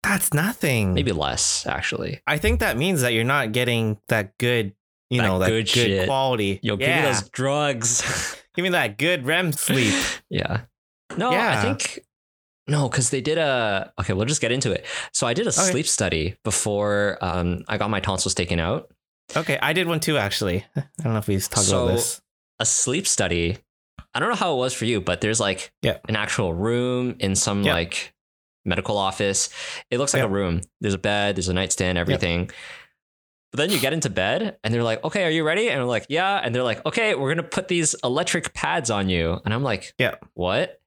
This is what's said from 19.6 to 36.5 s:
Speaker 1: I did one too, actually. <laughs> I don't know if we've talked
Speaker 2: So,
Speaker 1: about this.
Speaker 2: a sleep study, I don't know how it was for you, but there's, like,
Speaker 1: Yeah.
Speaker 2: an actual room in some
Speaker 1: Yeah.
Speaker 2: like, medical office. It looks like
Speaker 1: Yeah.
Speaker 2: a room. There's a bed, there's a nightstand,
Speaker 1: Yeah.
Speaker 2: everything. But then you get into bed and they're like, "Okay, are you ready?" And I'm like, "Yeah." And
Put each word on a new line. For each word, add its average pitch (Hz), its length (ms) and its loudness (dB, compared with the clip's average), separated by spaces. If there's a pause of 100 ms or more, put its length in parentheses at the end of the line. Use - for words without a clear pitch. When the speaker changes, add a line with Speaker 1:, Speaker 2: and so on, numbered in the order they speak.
Speaker 1:
I 151 120 0
did 170 160 0
one 165 120 0
too, 151 180 0
actually. 101 520 0
<laughs> - 60 -8
I 139 60 -2 (200)
don't 117 120 0
know 110 40 2
if 104 100 -2
we've 98 200 0
talked 104 180 0
Speaker 2:
So, 123 180 2
Speaker 1:
about 120 120 2
this. - 240 -2 (400)
Speaker 2:
a 110 60 2
sleep 156 420 0
study, 87 500 2 (560)
I 120 60 -2
don't 185 80 0
know 240 80 0
how 175 180 0
it 127 40 0
was 127 160 0
for 117 100 -4
you, 110 160 2
but 90 200 0
there's, 110 200 2
like, 98 320 -2 (100)
Speaker 1:
Yeah. 110 140 0 (120)
Speaker 2:
an 107 60 -2
actual 104 400 0
room 123 640 0
in 98 160 2
some 101 300 2
Speaker 1:
Yeah. 98 100 4
Speaker 2:
like, - 380 -4 (520)
medical 98 320 0
office. 98 540 0 (400)
It 123 80 0
looks 139 160 0
like 139 60 2
Speaker 1:
Yeah. 127 60 2
Speaker 2:
a 101 40 -2
room. 95 300 2 (200)
There's 101 140 0
a 92 40 -2
bed, 101 380 2
there's 90 120 -2
a 92 40 0
nightstand, 92 440 0
Speaker 1:
Yeah. 87 60 2
Speaker 2:
everything. 90 480 0 (1040)
But 123 60 -4
then 156 120 0
you 180 80 2
get 135 140 2
into 135 180 -2
bed 113 540 -2
and 110 100 0
they're 120 80 2
like, 113 220 0
"Okay, 180 200 -2
are 165 60 2
you 160 140 0
ready?" 196 240 2
And 135 120 0
I'm 123 60 0
like, 120 220 0
"Yeah." 185 340 0
And 117 120 -2